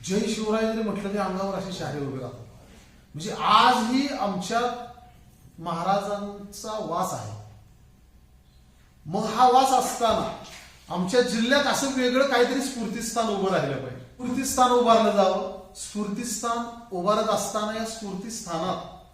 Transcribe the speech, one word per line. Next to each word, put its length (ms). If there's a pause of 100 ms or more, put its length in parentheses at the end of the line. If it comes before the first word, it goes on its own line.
जय 140 (140)
शिवराय 400
जरी 100
म्हटलं, 260
तरी 80
अंगावर 380
असे 180
शहारे 260
उभे 200
राहतात. 260 (680)
म्हणजे 180
आजही 760
आमच्या 540 (1000)
महाराजांचा 1300
वास 280
आहे. 320 (1600)
मग 200
हा 240
वास 200
असताना 760 (460)
आमच्या 320
जिल्ह्यात 420
असं 300
वेगळं 340
काहीतरी 340
स्फूर्तिस्थान 680
उभं 240
राहिलं 240
पाहिजे. 240
स्फूर्तिस्थान 720
उभारलं 400
जावं. 640
स्फूर्तिस्थान 840 (380)
उभारत 320
असताना 480
या 100
स्फूर्तिस्थानात 1080 (220)